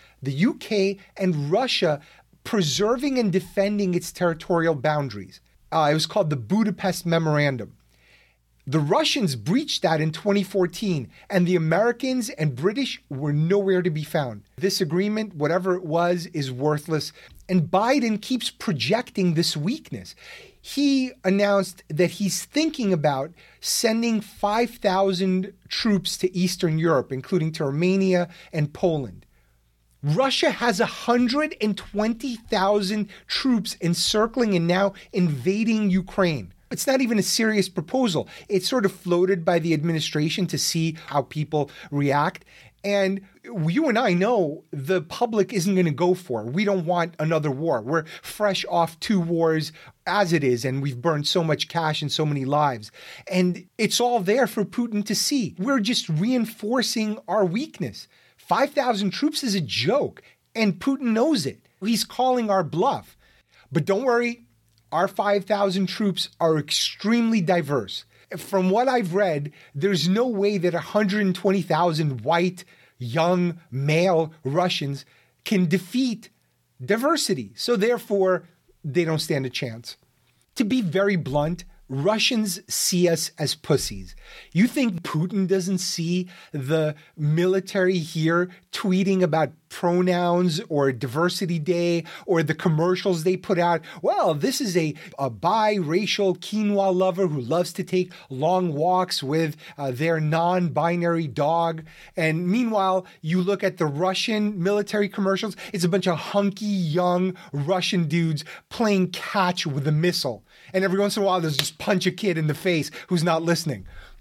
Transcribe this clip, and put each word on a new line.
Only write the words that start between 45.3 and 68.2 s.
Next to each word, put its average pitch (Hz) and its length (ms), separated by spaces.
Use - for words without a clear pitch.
isn't 196 240
gonna 180 140
go 170 240
for 117 300
it. 120 100
We 202 120
don't 190 200
want 170 320
another 156 320
war. 135 320
We're 151 240
fresh - 480
off 170 300
two 196 200
wars 165 520
as 185 260
it 156 120
is, 123 200
and 131 180
we've 127 200
burned 151 260
so 175 160
much 156 260
cash 156 340
and 139 80
so 156 120
many 147 220
lives. 135 460
And 180 380
it's 214 200
all 240 200
there 214 260
for 208 180
Putin 220 420
to 202 100
see. 247 420
We're 262 220
just 214 280
reinforcing 220 1120
our 202 160
weakness. 185 640
Five 262 360
thousand 226 360
troops 294 340
is 208 120
a 185 60
joke, 135 600
and 214 260
Putin 277 340
knows 226 340
it. - 200
He's 214 200
calling 247 480
our 190 120
bluff. 156 540
But 147 140
don't 196 200
worry, 240 400
our 170 180
five 302 340
thousand 196 440
troops - 420
are 160 180
extremely 226 840
diverse. 147 640